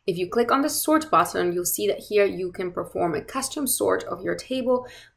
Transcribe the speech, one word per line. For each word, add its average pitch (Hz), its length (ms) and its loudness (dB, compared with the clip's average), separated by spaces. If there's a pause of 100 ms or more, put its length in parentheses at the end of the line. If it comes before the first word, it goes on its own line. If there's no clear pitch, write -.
If 175 100 -2
you 175 120 -4
click 233 220 2
on 269 100 4
the 294 80 2
sort - 420 2
button, 175 420 2
you'll 175 120 -2
see 208 220 -2
that - 120 0
here 202 260 4
you 180 260 -2
can 180 200 -6
perform 175 420 -2
a - 80 -2
custom 269 460 -4
sort 185 380 2
of 185 180 -8
your 170 120 -2
table 247 520 -2 (300)